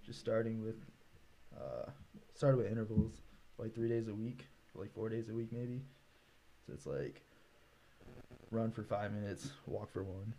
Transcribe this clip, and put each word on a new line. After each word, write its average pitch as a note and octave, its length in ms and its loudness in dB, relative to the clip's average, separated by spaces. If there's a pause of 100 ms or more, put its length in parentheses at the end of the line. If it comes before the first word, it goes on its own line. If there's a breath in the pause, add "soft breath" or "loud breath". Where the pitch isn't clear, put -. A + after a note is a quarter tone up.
Just A#2 160 -8
starting A2+ 420 4
with, A2 140 -2 (800)
uh, B1+ 340 -4 (440)
started C3+ 240 8
with G#2+ 140 4
intervals, A2 500 2 (360 loud breath)
like, A2+ 180 -2
three A#2 140 2
days A#2 180 4
a G#2+ 60 -2
week, A2+ 340 -4 (280)
like, G#2 180 -6
four A2 160 -2
days A2 200 -2
a G#2+ 40 -4
week A2+ 180 -2
maybe. B2 300 -2 (840 loud breath)
So - 80 -8
it's D2 140 -10
like, C#2 340 -2 (1300 loud breath)
run A2+ 200 4
for A2 120 -2
five G#2 300 2
minutes, G#2 380 -2 (160)
walk G#2 240 -4
for F#2+ 120 -2
one G2 360 -4